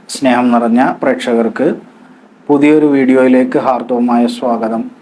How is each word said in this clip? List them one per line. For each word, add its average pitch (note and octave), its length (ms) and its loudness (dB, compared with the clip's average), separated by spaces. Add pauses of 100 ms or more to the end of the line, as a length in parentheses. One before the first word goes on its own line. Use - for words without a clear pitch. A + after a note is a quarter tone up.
സ്നേഹം B2 420 0
നിറഞ്ഞ A#2+ 420 0 (100)
പ്രേക്ഷകർക്ക് B2 720 -2 (720)
പുതിയൊരു D3 400 4
വീഡിയോയിലേക്ക് C3 720 2
ഹാർദവമായ A#2+ 680 0
സ്വാഗതം. A2+ 640 -4 (120)